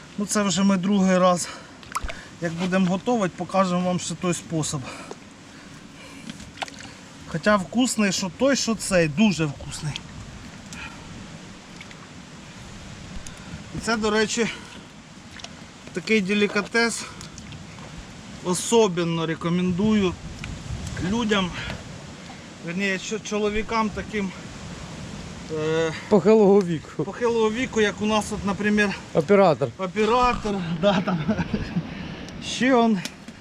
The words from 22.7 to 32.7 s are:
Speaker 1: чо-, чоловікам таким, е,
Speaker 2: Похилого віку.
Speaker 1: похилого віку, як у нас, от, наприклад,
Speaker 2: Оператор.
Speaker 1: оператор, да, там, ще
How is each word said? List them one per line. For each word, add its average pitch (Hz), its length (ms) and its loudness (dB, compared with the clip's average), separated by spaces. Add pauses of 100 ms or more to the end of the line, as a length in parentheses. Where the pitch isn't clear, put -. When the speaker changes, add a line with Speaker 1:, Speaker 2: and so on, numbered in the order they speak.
Speaker 1:
чо-, 214 100 -4
чоловікам 214 720 0
таким, 196 420 -4 (1200)
е, 160 380 2 (180)
Speaker 2:
Похилого 202 520 8
віку. 170 420 -2
Speaker 1:
похилого 220 480 2
віку, 220 300 0
як 208 200 2
у 208 40 -2
нас, 214 260 2
от, 190 140 -4
наприклад, 208 440 2 (240)
Speaker 2:
Оператор. 160 640 6
Speaker 1:
оператор, 214 800 2 (260)
да, 196 200 4
там, 175 220 0 (1200)
ще 262 280 2